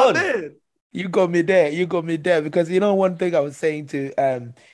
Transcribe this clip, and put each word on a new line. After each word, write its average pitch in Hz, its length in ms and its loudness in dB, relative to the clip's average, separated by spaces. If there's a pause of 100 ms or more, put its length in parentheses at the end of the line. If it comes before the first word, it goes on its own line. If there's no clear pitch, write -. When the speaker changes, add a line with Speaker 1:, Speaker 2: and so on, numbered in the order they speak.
Speaker 1:
on. 226 60 2
Speaker 2:
man. 262 420 -2 (360)
Speaker 3:
You 180 180 -6
got 185 200 2
me 170 140 2
there. 170 260 4
You 170 160 -2
got 170 180 -2
me 165 120 -4
there. 160 260 0
Because 156 300 0
you 185 80 2
know 202 160 2
one 190 220 0
thing 175 180 -2
I 151 60 2
was 143 160 -4
saying 151 300 -4
to, 139 280 -6
um, 127 380 -2 (200)